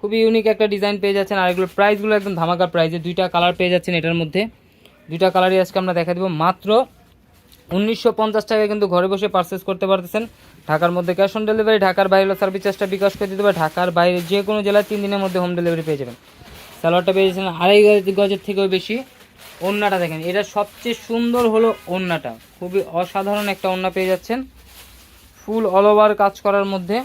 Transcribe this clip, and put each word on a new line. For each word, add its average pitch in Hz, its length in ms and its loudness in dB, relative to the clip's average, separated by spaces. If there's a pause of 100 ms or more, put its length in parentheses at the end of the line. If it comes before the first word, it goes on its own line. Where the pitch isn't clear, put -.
খুবই 208 220 -2
ইউনিক 220 300 2
একটা 214 200 2
ডিজাইন 202 280 -2
পেয়ে 202 160 0
যাচ্ছেন। 196 240 -2
আর 180 100 2
এগুলোর 180 240 -2
প্রাইসগুলো 208 420 2
একদম 196 220 -4
ধামাকা 175 340 0
প্রাইসে, 165 320 0
দুইটা 180 180 -2 (100)
কালার 175 240 2
পেয়ে 180 160 0
যাচ্ছেন 175 260 -2
এটার 165 200 -2
মধ্যে। 165 200 -2 (680)
দুইটা 170 240 2
কালারই 185 300 4
আজকে 180 180 -6
আমরা 185 160 -2
দেখা 170 180 -2
দেবো 185 120 -2 (160)
মাত্র 185 240 -2 (1080)
উনিশশো 220 340 0 (100)
পঞ্চাশ 214 300 0
টাকায় 214 220 2
কিন্তু 208 220 0
ঘরে 180 180 4
বসে 196 220 -2
পারচেজ 185 340 -2
করতে 190 220 -4
পারতেছেন। 190 320 -2 (460)
ঢাকার 160 280 2
মধ্যে 180 220 -2
cash 196 200 2
on 214 100 -4
delivery, 220 380 2
ঢাকার 190 260 2
বাইরে 190 140 4
হলে 196 160 0
সার্ভিস 190 220 -2
চার্জটা 196 300 -2
বিকাশ 196 240 0
করে 202 120 -4
দিতে 190 120 -6
হবে। 202 200 2
ঢাকার 175 260 -2 (100)
বাইরে 180 200 2 (120)
যে 202 80 0 (100)
কোনো 214 180 -2
জেলায় 202 240 2
তিন 208 140 -4
দিনের 202 200 -4
মধ্যে 185 180 -2
হোম 180 160 -2
ডেলিভারি 170 300 -2
পেয়ে 147 120 -2
যাবেন। 120 160 -10 (640)
সালোয়ারটা 175 360 2
পেয়ে 190 120 4
যাচ্ছেন 190 200 -4 (140)
আড়াই 202 240 6
গজ-, 196 320 4
গজের 196 280 0
থেকেও 196 200 -2 (100)
বেশি, 196 200 -4 (680)
ওড়নাটা 202 360 0
দেখেন, 160 180 -6 (100)
এটা 202 120 -2 (120)
সবচেয়ে 208 420 -6 (120)
সুন্দর 233 360 0 (100)
হলো 226 140 4 (240)
ওড়নাটা, 170 400 -4 (240)
খুবই 180 240 -4 (200)
অসাধারণ 202 540 -4
একটা 185 180 -8
ওড়না 185 240 -2
পেয়ে 185 160 -2
যাচ্ছেন, 226 260 -4 (1040)
ফুল 220 200 -2 (140)
all 202 160 6
over 214 180 6 (120)
কাজ 202 120 2 (100)
করার 196 300 0
মধ্যে। 190 300 -4